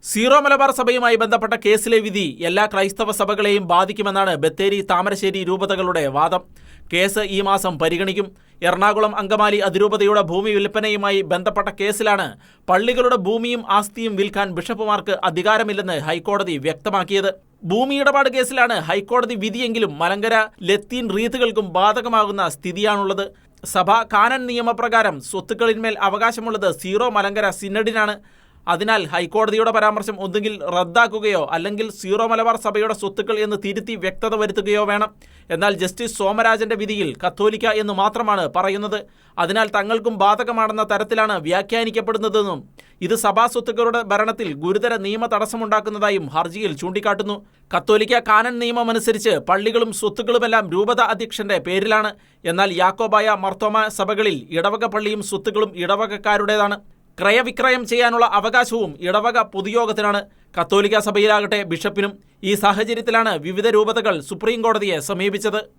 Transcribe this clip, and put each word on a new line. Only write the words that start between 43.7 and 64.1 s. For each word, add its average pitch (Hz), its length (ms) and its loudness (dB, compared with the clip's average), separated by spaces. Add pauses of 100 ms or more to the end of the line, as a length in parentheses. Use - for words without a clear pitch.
ഭരണത്തിൽ 214 400 0 (140)
ഗുരുതര 214 300 0 (120)
നിയമ 220 260 -4
തടസ്സമുണ്ടാക്കുന്നതായും 214 1040 -2
ഹർജിയിൽ 170 480 -2
ചൂണ്ടിക്കാട്ടുന്നു. 202 560 -2 (360)
കത്തോലിക്ക 214 540 4
കാനൻ 226 260 4 (100)
നിയമമനുസരിച്ച് 226 720 0 (140)
പള്ളികളും 220 420 0 (100)
സ്വത്തുക്കളുമെല്ലാം 220 680 0 (100)
രൂപത 208 240 2 (140)
അധ്യക്ഷന്റെ 208 440 -4 (100)
പേരിലാണ്. 214 440 0 (400)
എന്നാൽ 196 160 2 (140)
യാക്കോബായ 214 640 2
മർത്തോമ 214 400 0 (120)
സഭകളിൽ 202 400 0 (200)
ഇടവക 202 260 0 (100)
പള്ളിയും 208 360 -2
സ്വത്തുക്കളും 202 420 -2 (120)
ഇടവകക്കാരുടേതാണ്. 208 920 0 (400)
ക്രയവിക്രയം 247 720 2
ചെയ്യാനുള്ള 233 340 4 (140)
അവകാശവും 226 520 2 (160)
ഇടവക 214 320 2 (140)
പൊതുയോഗത്തിനാണ്. 208 680 0 (360)
കത്തോലിക്ക 202 400 2 (100)
സഭയിലാകട്ടെ 208 520 2 (120)
ബിഷപ്പിനും. 202 420 -4 (360)
ഈ 196 120 2
സാഹചര്യത്തിലാണ് 220 720 2 (140)
വിവിധ 185 200 -2 (100)
രൂപതകൾ 214 380 2 (140)